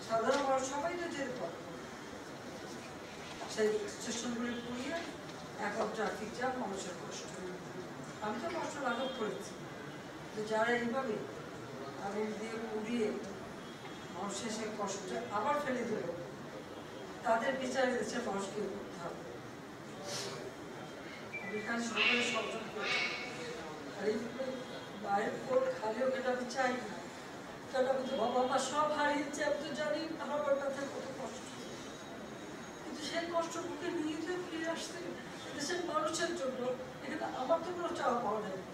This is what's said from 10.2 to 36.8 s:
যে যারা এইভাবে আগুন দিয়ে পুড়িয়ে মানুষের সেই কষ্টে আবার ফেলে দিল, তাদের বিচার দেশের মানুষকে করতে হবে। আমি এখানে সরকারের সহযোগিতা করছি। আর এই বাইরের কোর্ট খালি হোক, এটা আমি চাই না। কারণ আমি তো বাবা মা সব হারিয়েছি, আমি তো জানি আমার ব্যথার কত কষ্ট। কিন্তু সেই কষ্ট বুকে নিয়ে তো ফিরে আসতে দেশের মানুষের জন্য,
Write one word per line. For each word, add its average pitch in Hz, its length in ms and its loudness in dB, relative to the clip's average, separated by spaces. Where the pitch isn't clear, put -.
যে 214 80 -2
যারা 220 200 6
এইভাবে 233 340 2
আগুন 202 240 0
দিয়ে 226 160 -4
পুড়িয়ে 214 380 2
মানুষের 202 400 -2
সেই 220 120 -2
কষ্টে 202 360 -2
আবার 285 260 4
ফেলে 247 260 2
দিল, - 160 0
তাদের 233 360 6
বিচার 254 240 4
দেশের 220 300 0
মানুষকে 196 320 0
করতে - 320 -6
হবে। - 200 -4
আমি 190 180 -4
এখানে 233 300 2
সরকারের 233 420 6
সহযোগিতা 220 440 0
করছি। - 260 2
আর 202 140 0
এই 233 60 4
বাইরের 208 320 2
কোর্ট 262 200 6
খালি 220 240 0
হোক, 262 180 6
এটা 247 140 2
আমি 247 120 0
চাই 254 260 6
না। 202 140 -4
কারণ 254 200 6
আমি 254 160 4
তো - 120 0
বাবা 247 280 6
মা 277 80 6
সব 302 160 6
হারিয়েছি, 294 500 4
আমি 285 160 6
তো 311 60 -2
জানি 302 220 4
আমার 285 220 2
ব্যথার 277 480 4
কত - 140 -4
কষ্ট। - 240 -6
কিন্তু 311 280 -6
সেই 339 160 0
কষ্ট 330 180 2
বুকে 339 220 -2
নিয়ে 302 260 0
তো 349 80 0
ফিরে 320 300 -2
আসতে - 240 -4
দেশের 359 260 0
মানুষের 320 480 4
জন্য, 262 220 0